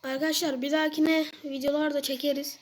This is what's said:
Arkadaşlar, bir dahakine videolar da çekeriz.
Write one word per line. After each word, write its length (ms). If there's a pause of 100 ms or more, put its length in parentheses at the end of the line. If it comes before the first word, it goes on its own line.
Arkadaşlar, 580
bir 100
dahakine 540 (180)
videolar 500
da 80
çekeriz. 600